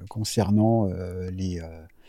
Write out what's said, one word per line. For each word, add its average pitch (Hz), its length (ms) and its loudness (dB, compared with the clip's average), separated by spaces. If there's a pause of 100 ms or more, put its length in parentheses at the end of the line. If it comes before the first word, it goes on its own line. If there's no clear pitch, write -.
concernant, 107 800 2
euh, 92 440 -6
les, 92 260 -4
euh, 82 60 -8 (440)